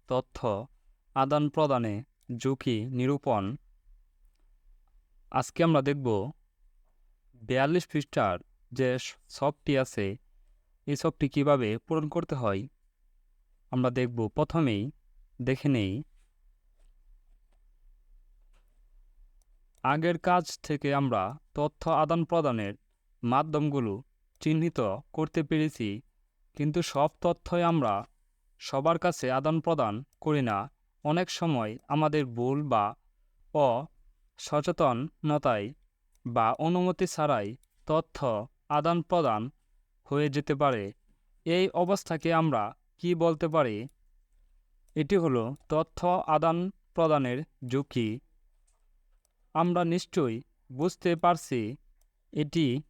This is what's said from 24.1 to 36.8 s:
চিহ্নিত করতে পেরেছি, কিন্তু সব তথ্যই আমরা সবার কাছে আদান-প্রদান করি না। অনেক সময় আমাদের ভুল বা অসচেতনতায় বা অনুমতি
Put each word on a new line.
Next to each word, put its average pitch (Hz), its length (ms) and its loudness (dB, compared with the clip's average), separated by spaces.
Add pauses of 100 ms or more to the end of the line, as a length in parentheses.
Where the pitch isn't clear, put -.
চিহ্নিত 156 580 0 (160)
করতে 160 300 -2
পেরেছি, 139 580 -2 (520)
কিন্তু 151 280 -2
সব 151 280 0 (120)
তথ্যই 175 420 -2
আমরা 127 440 2 (520)
সবার 160 400 0
কাছে 156 320 -2
আদান-প্রদান 139 720 0 (180)
করি 151 200 0
না। 110 300 -2 (320)
অনেক 170 260 0
সময় 123 480 -2 (100)
আমাদের 151 380 2
ভুল 127 380 -2
বা 117 320 0 (580)
অসচেতনতায় 143 2250 -2 (540)
বা 117 260 2
অনুমতি 180 540 0